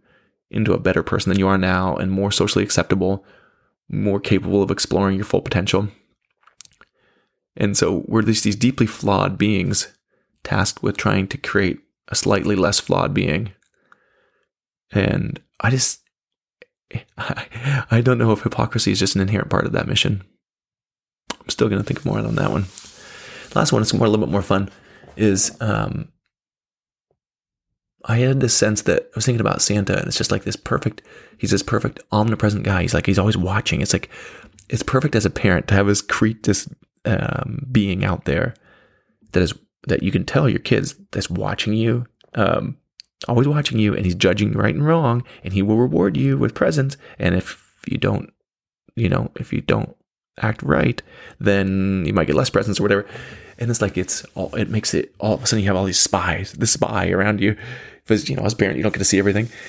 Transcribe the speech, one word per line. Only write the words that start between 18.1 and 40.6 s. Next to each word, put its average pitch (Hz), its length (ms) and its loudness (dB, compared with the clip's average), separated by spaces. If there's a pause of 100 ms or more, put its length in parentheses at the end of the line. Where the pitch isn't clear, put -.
know 113 140 4
if 104 100 2
hypocrisy 110 500 0
is 98 80 0
just - 160 0
an 98 60 2
inherent 98 280 0
part - 160 2
of - 80 -4
that - 140 -2
mission. 101 360 0 (1080)
I'm - 180 -12
still 120 200 0
gonna 101 140 0
think - 200 -6
more 107 160 -2
on 107 160 -4
that - 160 0
one. 95 140 -2 (920)
Last - 160 2
one, 113 100 4
it's 107 120 0
more, 110 140 2
a - 20 4
little 107 160 2
bit 67 60 -4
more 98 100 2
fun, 98 280 0 (460)
is, 101 460 2
um, - 480 -2 (2000)
I 113 120 0
had 135 220 2
this 127 160 2
sense 107 280 2
that - 200 2
I - 120 -20
was 107 100 -2
thinking 120 160 2
about 101 200 0
Santa, 101 360 0
and - 100 -4
it's - 100 -4
just - 140 -2
like 101 120 -2
this - 120 -6
perfect, - 480 -4 (340)
he's - 140 -4
this 98 100 4
perfect - 380 -4 (120)
omnipresent 107 520 2
guy. 95 180 2
He's - 140 0
like, 80 100 0
he's 98 140 2
always 104 180 2
watching. 92 440 -2
It's - 120 0
like, - 160 -4 (600)
it's 113 120 -2
perfect 135 340 0
as 104 100 2
a 95 40 2
parent - 380 2
to 101 80 4
have 98 100 4
this 101 160 2
cre-, - 400 0
this, - 260 0 (380)
um, - 640 -2
being 98 320 2
out 95 220 -2
there 73 300 0 (800)
that 90 100 -2
is, 82 100 -2 (340)
that - 140 -2
you 98 100 -2
can - 140 -2
tell 143 240 0
your - 100 -2
kids - 360 -2 (160)